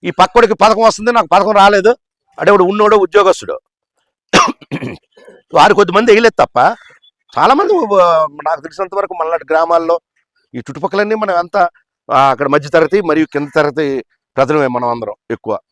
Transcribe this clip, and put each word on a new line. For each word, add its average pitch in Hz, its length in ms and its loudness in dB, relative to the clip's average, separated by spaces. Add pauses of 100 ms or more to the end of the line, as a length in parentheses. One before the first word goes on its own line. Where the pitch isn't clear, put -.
"ఈ 175 80 -6
పక్కోడికి 214 420 2
పథకం 208 280 0
వస్తుంది, 220 300 0
నాకు 226 160 0
పథకం 202 240 0
రాలేదు" 202 460 2 (420)
అంటే, 185 120 2
వాడు 190 120 4
ఉన్నోడు, 208 320 2
ఉద్యోగస్తుడు. 185 680 0 (720)
<coughs> - 680 -4 (520)
వారు 196 200 4
కొద్దిమంది 202 380 2
వేయలేదు 214 340 2
తప్ప, - 120 -6 (800)
చాలామంది, 254 640 2
ఆ, 160 260 2 (180)
నాకు 156 160 -4
తెలిసినంత 180 340 -10
వరకు 196 180 -6
మనలాంటి 165 360 -6
గ్రామాల్లో, 165 520 0 (540)
ఈ - 20 -10
చుట్టుపక్కలన్నీ 190 580 -4
మనం 208 200 -4
అంతా, 175 340 -2 (420)
ఆ, 139 180 4
అక్కడ 135 180 -2
మధ్యతరగతి 151 540 0
మరియు 156 240 -2
కింద 147 300 -8
తరగతి 143 500 -2 (300)
ప్రజలమే 135 320 0
మనం 123 200 -4
అందరం 113 280 -6 (160)
ఎక్కువ. 110 280 -6 (120)